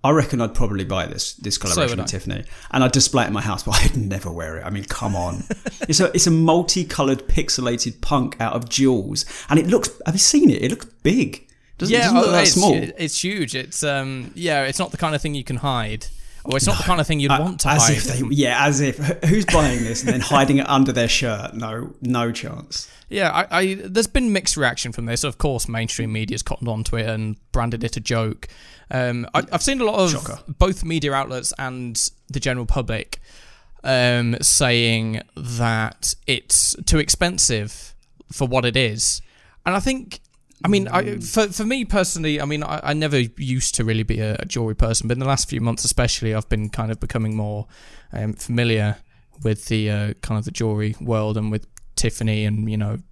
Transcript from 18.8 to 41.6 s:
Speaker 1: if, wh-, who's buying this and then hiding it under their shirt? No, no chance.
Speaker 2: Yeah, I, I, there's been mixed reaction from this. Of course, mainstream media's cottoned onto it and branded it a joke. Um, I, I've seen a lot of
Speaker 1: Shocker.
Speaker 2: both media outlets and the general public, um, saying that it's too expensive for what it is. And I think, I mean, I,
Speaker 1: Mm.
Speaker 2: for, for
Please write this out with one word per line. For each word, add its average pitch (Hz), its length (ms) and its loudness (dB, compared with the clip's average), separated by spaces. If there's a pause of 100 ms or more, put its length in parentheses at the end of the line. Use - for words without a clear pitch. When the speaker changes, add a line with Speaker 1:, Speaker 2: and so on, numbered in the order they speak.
Speaker 1:
if, 139 180 0
wh-, 147 280 -2
who's 190 200 4
buying 143 380 4
this 113 180 -4
and 139 100 0
then 127 80 2
hiding 139 380 2
it 135 100 0
under 135 240 4
their 117 160 2
shirt? 110 460 -2
No, 113 460 -8
no 120 320 0
chance. - 560 -10 (200)
Speaker 2:
Yeah, 185 220 0 (200)
I, 170 100 0
I, 190 140 0
there's 196 320 -2
been 233 260 0
mixed - 240 0
reaction 123 360 0
from 120 140 -6
this. 117 180 -2
Of 135 140 -4
course, 135 300 0
mainstream 113 440 -4
media's 110 300 -4
cottoned - 260 -6
onto 110 280 -2
it 113 120 -2
and 110 280 -4 (160)
branded 117 300 -2
it 117 140 -6
a 117 40 -6
joke. 110 460 -4 (460)
Um, 123 420 -2
I, 170 80 2 (100)
I've 170 100 0
seen 277 180 0
a 247 40 2
lot 220 140 0
of 185 140 4
Speaker 1:
Shocker. - 260 -6 (100)
Speaker 2:
both 185 360 2
media 156 280 -2
outlets 131 460 -2
and 127 520 -4 (180)
the 135 120 -6
general 123 260 -2
public, - 540 -2 (640)
um, 123 560 2
saying 117 800 2 (160)
that 117 800 -2 (120)
it's - 480 0 (120)
too 165 120 4
expensive 143 960 0 (380)
for 135 160 -2
what 123 160 2
it 120 120 0
is. 110 440 0 (460)
And 175 100 2
I 196 40 2
think, 262 400 -4 (440)
I - 40 2
mean, 196 200 2
I, 180 160 0
Speaker 1:
Mm. 202 200 -6
Speaker 2:
for, 214 280 2
for 214 120 -4